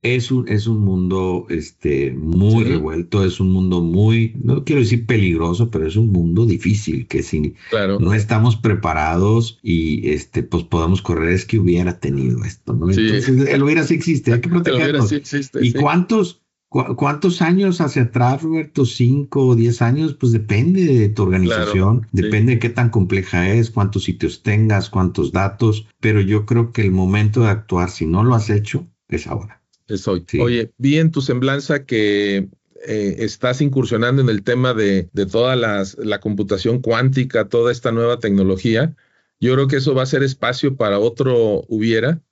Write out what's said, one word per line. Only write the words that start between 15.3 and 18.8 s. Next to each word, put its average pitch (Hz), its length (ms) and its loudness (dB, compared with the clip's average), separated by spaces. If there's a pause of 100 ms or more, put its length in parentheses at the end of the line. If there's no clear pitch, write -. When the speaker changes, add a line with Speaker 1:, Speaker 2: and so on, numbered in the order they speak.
Speaker 1:
¿Y 120 60 2
Speaker 2:
sí. 127 80 -2
Speaker 1:
cuántos, 180 640 0 (260)
cu-, 131 280 -4
cuántos 147 440 0
años 180 400 2
hacia 139 220 0
atrás, 123 400 0
Roberto? 160 420 -2